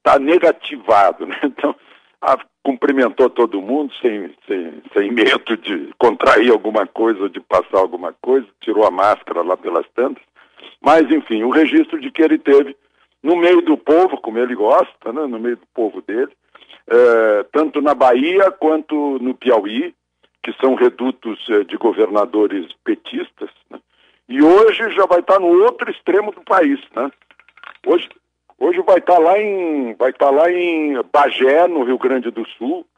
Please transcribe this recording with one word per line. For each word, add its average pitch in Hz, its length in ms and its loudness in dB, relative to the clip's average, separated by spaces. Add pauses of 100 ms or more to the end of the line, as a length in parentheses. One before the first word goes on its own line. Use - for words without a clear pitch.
tá 143 160 2
negativado, 135 1080 0
né? 92 140 -12
<laughs> - 40 -6
Então, 147 320 -6 (460)
a, 135 180 0 (240)
cumprimentou 131 640 0
todo 113 320 -2
mundo 131 400 -6
sem, 104 320 -4 (140)
sem, 82 340 -8 (120)
sem 101 180 -2
medo 123 460 0
de - 400 -10
contrair 123 540 2
alguma 107 360 0
coisa, 104 420 -4
de 90 120 -12
passar 95 380 -2
alguma 87 420 -4
coisa, 127 260 -2 (140)
tirou 107 260 0
a - 20 4
máscara 92 520 -2
lá 87 160 -2
pelas 85 360 -4
tantas. 131 300 -6 (560)
Mas, 160 220 4 (100)
enfim, 113 320 -2
o 123 60 -2
registro 151 500 0
de 131 100 -12
que 160 120 -6
ele 156 160 2
teve 139 400 0 (440)
no 165 140 0
meio 175 260 2
do 156 140 0
povo, 165 460 0
como 110 180 -8
ele 123 160 -4
gosta, 113 560 -2
né, 151 140 -8
no 120 120 -10
meio 120 200 -6
do - 160 -20
povo 95 280 -6
dele, 123 300 -6 (580)
eh, 113 640 4
tanto 147 300 -2
na 143 120 0
Bahia 143 580 2
quanto 151 680 -2
no 127 160 -4
Piauí, 117 580 -2 (480)
que 110 200 -10
são 131 140 2
redutos, 120 760 -2
eh, 104 160 0
de 101 100 -12
governadores 101 960 -2 (140)
petistas, - 640 -8 (200)
né? - 120 -20 (480)
E - 120 -2
hoje 359 500 4
já 190 140 0
vai 175 160 2
tá 190 160 2
no 185 100 0 (140)
outro 233 300 0
extremo 202 400 -2
do 190 80 -20
país, 160 400 0 (160)
né? 135 160 -6 (760)
Hoje, - 220 0 (520)
hoje 175 220 -2
vai 175 180 4
tá 175 200 2
lá 175 200 2
em, 170 540 -4
vai 127 180 -2
tá 139 200 0
lá 160 200 2
em 165 440 -2 (180)
Bagé, 143 540 2
no 160 160 -2
Rio 123 140 -2
Grande 123 340 -2
do 113 120 -10 (140)
Sul 131 280 -8 (120)